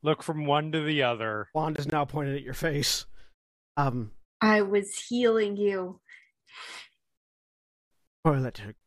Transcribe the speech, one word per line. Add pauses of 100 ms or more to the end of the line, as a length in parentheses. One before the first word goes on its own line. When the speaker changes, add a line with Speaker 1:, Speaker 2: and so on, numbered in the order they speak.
Speaker 1:
look
from
one
to
the
other.
Speaker 2:
Wand
is
now
pointed
at
your
face. (680)
Um, (300)
Speaker 3:
I
was
healing
you. (2250)
Speaker 2:
Toilet. (260)